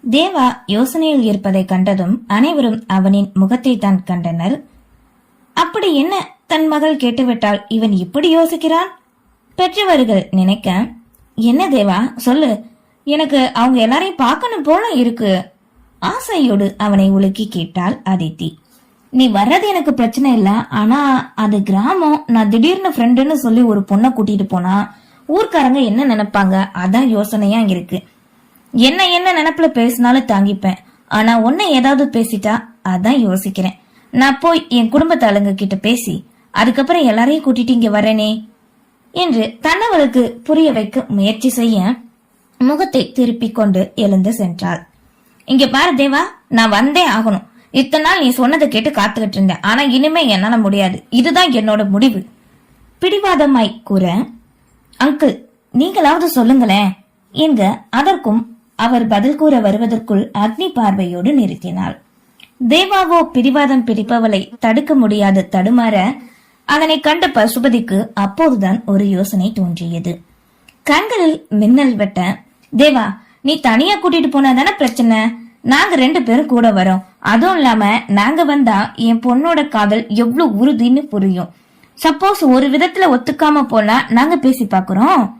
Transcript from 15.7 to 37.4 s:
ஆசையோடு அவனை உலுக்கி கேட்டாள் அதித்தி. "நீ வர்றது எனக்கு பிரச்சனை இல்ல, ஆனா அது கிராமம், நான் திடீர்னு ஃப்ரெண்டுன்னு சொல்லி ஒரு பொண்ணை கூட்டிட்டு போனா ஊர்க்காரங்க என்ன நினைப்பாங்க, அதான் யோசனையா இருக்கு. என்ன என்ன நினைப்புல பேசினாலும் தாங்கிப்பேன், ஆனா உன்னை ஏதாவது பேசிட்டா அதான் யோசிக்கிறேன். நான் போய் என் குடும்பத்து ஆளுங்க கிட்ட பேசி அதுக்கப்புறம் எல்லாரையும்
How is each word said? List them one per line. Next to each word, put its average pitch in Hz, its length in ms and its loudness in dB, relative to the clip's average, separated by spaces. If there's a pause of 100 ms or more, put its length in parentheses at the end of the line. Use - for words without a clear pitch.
ஆசையோடு 277 720 -2
அவனை 202 340 2
உலுக்கி 196 380 0
கேட்டாள் 180 560 -6
அதித்தி. 170 440 -4 (640)
"நீ 254 160 2
வர்றது 240 400 0
எனக்கு 320 260 -2
பிரச்சனை 233 380 0
இல்ல, 202 180 2 (200)
ஆனா 220 300 0 (340)
அது 208 280 0
கிராமம், 294 640 0
நான் 220 220 2
திடீர்னு 330 440 0
ஃப்ரெண்டுன்னு 262 440 2
சொல்லி 240 260 2
ஒரு 208 260 2
பொண்ணை 214 220 2
கூட்டிட்டு 208 380 -2
போனா 185 260 -2 (540)
ஊர்க்காரங்க 294 560 0
என்ன 220 200 0
நினைப்பாங்க, 208 500 0 (200)
அதான் 190 340 0
யோசனையா 214 600 0
இருக்கு. 180 300 -4 (760)
என்ன 262 340 2
என்ன 349 240 0
நினைப்புல 320 340 0
பேசினாலும் 247 600 2
தாங்கிப்பேன், 196 540 0 (300)
ஆனா 220 280 2
உன்னை 285 320 0
ஏதாவது 269 400 2
பேசிட்டா 220 440 -2 (300)
அதான் 190 360 0
யோசிக்கிறேன். 190 560 -2 (360)
நான் 269 260 2
போய் 339 300 0
என் 233 200 2
குடும்பத்து 311 380 2
ஆளுங்க 202 280 2
கிட்ட 190 220 -4
பேசி 220 380 -4 (400)
அதுக்கப்புறம் 269 520 0
எல்லாரையும் 247 380 0